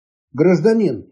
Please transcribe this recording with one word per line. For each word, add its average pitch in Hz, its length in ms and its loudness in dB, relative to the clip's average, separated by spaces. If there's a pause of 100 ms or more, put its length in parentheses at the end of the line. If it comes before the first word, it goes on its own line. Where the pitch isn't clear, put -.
(340)
"Гражданин, 165 800 0